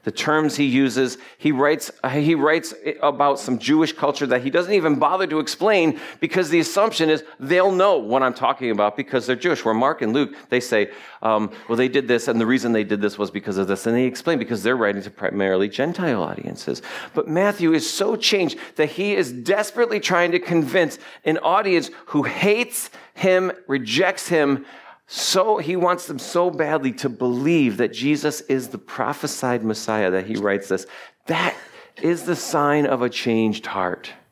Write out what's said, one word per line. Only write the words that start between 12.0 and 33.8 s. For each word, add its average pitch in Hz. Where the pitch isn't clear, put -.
this, 117
and 117
the 113
reason 120
they 110
did 101
this 104
was 104
because 101
of 98
this." 95
And 113
they 123
explain 127
because 113
they're 120
writing 101
to 98
primarily 98
Gentile 147
audiences. -
But -
Matthew 175
is 151
so 214
changed 190
that 151
he 196
is 175
desperately 208
trying 175
to 175
convince 165
an 156
audience 185
who -
hates -
him, 185
rejects 139
him, 147
so 208
he 165
wants 175
them 147
so 175
badly 147
to -
believe 123
that 117
Jesus 147
is 127
the -
prophesied 123
Messiah 107
that 92
he 110
writes 101
this. 95
That 160
is 165
the 175
sign 147
of 131
a 123
changed 113
heart. 90